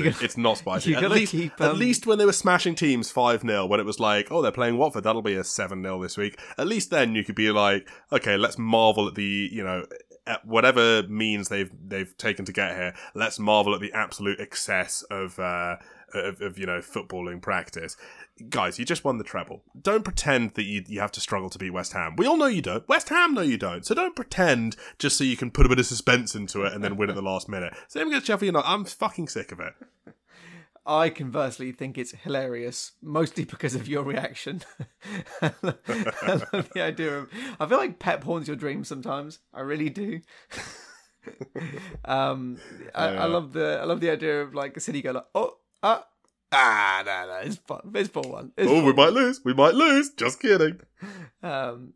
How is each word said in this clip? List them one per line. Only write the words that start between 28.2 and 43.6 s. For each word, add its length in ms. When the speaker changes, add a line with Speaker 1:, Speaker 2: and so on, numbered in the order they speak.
Speaker 2:
Sheffield 220
United. 200
I'm 180
fucking 420
sick 240
of 80
it. 140
Speaker 1:
I 220
conversely 640
think 280
it's 140
hilarious, 760
mostly 440
because 320
of 120
your 160
reaction. 600
<laughs> 400
I 80
love 1120
the 80
idea 380
of, 100
I 80
feel 100
like 220
Pep 240
haunts 240
your 100
dreams 300
sometimes. 500
I 60
really 300
do. 320
<laughs> 120
Um, 520
I, 140
I 40
Speaker 2:
Yeah. 120
Speaker 1:
love 280
the, 260